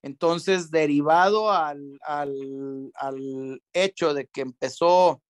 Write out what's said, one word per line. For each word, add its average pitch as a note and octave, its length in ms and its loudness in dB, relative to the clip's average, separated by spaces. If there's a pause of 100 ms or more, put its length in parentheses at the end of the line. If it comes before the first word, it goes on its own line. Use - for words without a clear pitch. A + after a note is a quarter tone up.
Entonces, E3+ 680 -2
derivado E3 800 4
al, C#3+ 480 -2
al, C#3 920 -8
al C3+ 680 -8 (100)
hecho F3+ 400 0
de C#3 140 -4
que - 140 -12
empezó D#3 880 2